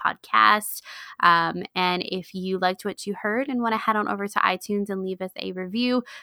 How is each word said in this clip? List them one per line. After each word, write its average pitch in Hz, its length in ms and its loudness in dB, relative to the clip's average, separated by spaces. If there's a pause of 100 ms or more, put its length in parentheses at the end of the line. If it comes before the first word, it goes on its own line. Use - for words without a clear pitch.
Podcast. 214 760 2 (380)
Um, 170 420 4 (120)
and 180 300 2
if - 300 -8
you 185 240 -2
liked 185 260 0
what 196 220 -6
you 202 80 -2
heard 226 340 -2
and 247 140 0
wanna 226 160 2
head 220 180 2
on 208 120 0
over 202 200 -2
to - 120 -4
iTunes 202 500 0
and 190 120 -4
leave 190 200 -6
us 185 140 -6
a 190 160 -8
review, 233 500 0 (200)